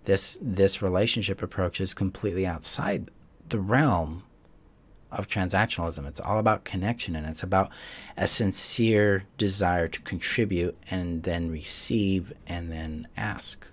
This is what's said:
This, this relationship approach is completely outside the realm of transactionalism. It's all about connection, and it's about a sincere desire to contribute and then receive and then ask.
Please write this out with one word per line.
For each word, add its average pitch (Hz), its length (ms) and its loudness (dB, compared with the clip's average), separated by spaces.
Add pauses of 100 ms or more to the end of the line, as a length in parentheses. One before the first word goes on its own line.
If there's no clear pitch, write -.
This, - 360 2
this 98 400 4
relationship 98 600 0
approach 92 400 -2
is 92 120 -2
completely 95 540 -2
outside - 640 -4 (380)
the 113 100 0
realm 95 640 2 (880)
of 98 160 -6
transactionalism. 92 800 -2
It's - 120 -10
all 107 200 0
about 107 240 2
connection, 98 520 -4
and 78 120 -4
it's 80 160 -6
about 95 260 2 (480)
a 95 80 0
sincere 104 1000 4 (120)
desire 92 500 2
to - 140 -8
contribute 90 760 0 (140)
and 87 320 -2
then 85 300 -2
receive 95 840 0 (140)
and 85 240 -6
then 80 440 -6
ask. - 580 -6